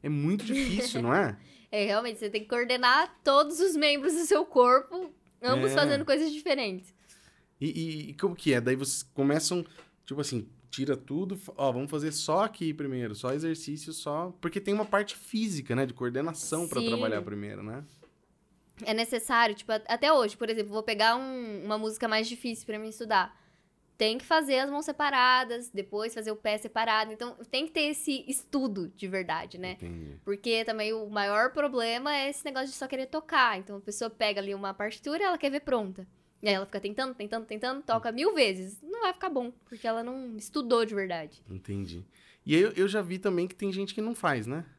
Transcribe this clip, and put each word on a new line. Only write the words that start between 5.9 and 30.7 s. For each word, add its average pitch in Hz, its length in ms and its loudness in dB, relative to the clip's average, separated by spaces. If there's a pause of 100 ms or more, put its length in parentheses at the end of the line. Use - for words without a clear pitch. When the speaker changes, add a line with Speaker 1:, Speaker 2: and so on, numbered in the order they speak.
Speaker 2:
coisas 294 260 2
diferentes. 269 640 -4 (640)
Speaker 1:
E, 139 120 -2
e, 156 400 -6
e - 40 -12
como 185 220 -2
que - 160 2
é? 123 80 6
Daí 127 160 2
vocês 135 260 -2 (120)
começam, 156 500 2 (400)
tipo 139 160 -6
assim, 127 260 -4 (240)
tira 135 280 0
tudo, 185 400 -4
fa-, - 180 -16
ó, 135 160 2
vamos 135 180 -4
fazer 151 220 -2
só 160 320 2
aqui 165 300 -4
primeiro, 127 400 -4
só 127 180 -4
exercício, 156 600 -4
só. 165 440 -6
Porque 175 220 -2
tem 202 140 0
uma 214 100 0
parte 202 320 0
física, 180 580 -2
né, 131 120 2
de 120 80 -8
coordenação 156 760 -2
pra 135 140 -2
Speaker 2:
Sim. 117 60 0
Speaker 1:
trabalhar 113 340 0
primeiro, 101 400 -8
né? 113 200 -10 (1000)
Speaker 2:
É 220 80 -2
necessário, 226 640 2
tipo, - 180 -6
a-, 220 160 0
até 247 240 4
hoje, 233 240 4
por 226 140 -4
exemplo, 208 240 -4
vou 220 80 -2
pegar 220 340 4
um, 247 480 -6
uma 214 140 -2
música 220 280 -4
mais 220 220 2
difícil 233 380 -8
pra 214 120 -6
mim 220 120 -8
estudar, 214 440 0 (600)
tem 220 220 2
que - 60 -10
fazer 285 340 4
as 277 120 0
mãos 285 140 -4
separadas, 254 840 2
depois 208 440 -4
fazer 214 160 -6
o 214 60 -4
pé 214 220 0
separado. 220 540 0
Então, 240 240 -10 (140)
tem 277 160 -2
que 320 60 -10
ter 320 100 2
esse 294 440 -2
estudo 233 680 -2
de 196 100 -10
verdade, 180 520 -4
né? 180 140 -8
Speaker 1:
Entendi. 170 520 -10
Speaker 2:
Porque 226 400 0
também 220 280 -2